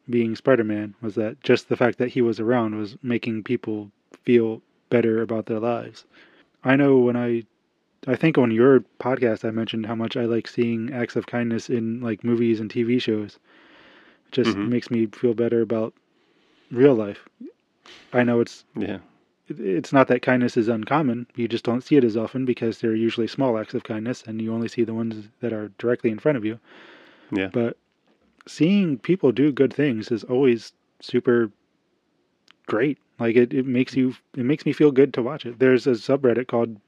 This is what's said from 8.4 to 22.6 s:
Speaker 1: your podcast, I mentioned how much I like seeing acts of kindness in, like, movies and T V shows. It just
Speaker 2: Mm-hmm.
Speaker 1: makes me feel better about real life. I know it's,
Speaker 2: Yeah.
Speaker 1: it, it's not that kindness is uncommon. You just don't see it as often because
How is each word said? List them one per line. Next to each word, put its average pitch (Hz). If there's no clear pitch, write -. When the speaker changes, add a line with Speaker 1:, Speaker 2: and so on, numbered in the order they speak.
Speaker 1:
your 123
podcast, 123
I 113
mentioned 113
how 117
much 113
I 127
like 113
seeing 117
acts 120
of 113
kindness 117
in, 117
like, 113
movies 117
and 107
T 120
V 120
shows. 107
It -
just 110
Speaker 2:
Mm-hmm. 101
Speaker 1:
makes 120
me 113
feel 120
better 117
about 110
real 131
life. 104
I 123
know 120
it's, -
Speaker 2:
Yeah. 101
Speaker 1:
it, 156
it's 98
not 135
that 123
kindness 123
is 110
uncommon. 120
You 117
just 113
don't 123
see -
it 127
as 107
often 117
because 117